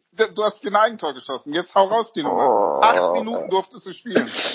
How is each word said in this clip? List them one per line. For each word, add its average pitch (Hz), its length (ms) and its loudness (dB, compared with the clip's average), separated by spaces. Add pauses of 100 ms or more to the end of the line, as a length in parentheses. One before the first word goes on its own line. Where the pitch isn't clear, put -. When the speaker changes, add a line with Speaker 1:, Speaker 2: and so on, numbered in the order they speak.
(340)
Speaker 1:
du 208 100 -4
hast 208 180 -4
den 202 140 0
Eigentor 214 380 0
geschossen. 131 400 -10
Jetzt 175 200 -4
hau 196 120 6
raus 220 260 -2
die 160 100 -6
Nummer. 101 240 0 (320)
Speaker 2:
Oh. 69 40 0
Speaker 1:
Acht 87 320 4
Minuten 226 360 -4
durftest 190 360 -6
du 185 60 -12
spielen. 226 360 -2 (260)